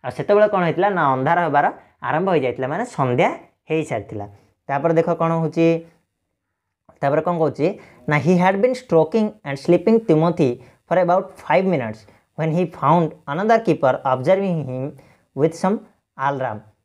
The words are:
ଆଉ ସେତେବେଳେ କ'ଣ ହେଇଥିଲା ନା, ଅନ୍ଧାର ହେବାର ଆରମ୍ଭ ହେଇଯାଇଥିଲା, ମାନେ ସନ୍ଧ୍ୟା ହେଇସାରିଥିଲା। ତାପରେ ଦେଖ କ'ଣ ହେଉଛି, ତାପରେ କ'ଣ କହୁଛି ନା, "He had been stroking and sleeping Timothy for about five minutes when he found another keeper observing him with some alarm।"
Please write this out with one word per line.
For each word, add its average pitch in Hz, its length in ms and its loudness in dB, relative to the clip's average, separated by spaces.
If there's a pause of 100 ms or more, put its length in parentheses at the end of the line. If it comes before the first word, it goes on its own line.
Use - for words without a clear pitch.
ଆଉ 127 60 -6
ସେତେବେଳେ 208 380 2
କ'ଣ 196 160 0
ହେଇଥିଲା 165 240 0
ନା, 185 140 0 (100)
ଅନ୍ଧାର 143 280 0
ହେବାର 143 260 2 (360)
ଆରମ୍ଭ 156 280 -2
ହେଇଯାଇଥିଲା, 131 380 -2
ମାନେ 180 160 -6
ସନ୍ଧ୍ୟା 143 440 0 (420)
ହେଇସାରିଥିଲା। 110 560 -6 (420)
ତାପରେ 143 260 0
ଦେଖ 170 200 2
କ'ଣ 165 180 -2
ହେଉଛି, 165 340 0 (1300)
ତାପରେ 143 200 0
କ'ଣ 135 180 -4
କହୁଛି 131 280 0 (420)
ନା, 151 120 2
"He 170 160 2
had 185 240 2
been 165 140 2
stroking 165 520 2 (180)
and 139 120 -6
sleeping 220 440 2
Timothy 165 500 2 (340)
for 170 140 -2
about 180 260 2 (120)
five 180 280 0
minutes 127 340 -2 (400)
when 160 140 -2
he 180 180 0
found 160 380 2 (180)
another 208 320 0
keeper 147 340 2 (120)
observing 170 600 0
him 127 200 -8 (520)
with 160 180 0
some 196 220 -2 (420)
alarm।" 131 560 -6 (120)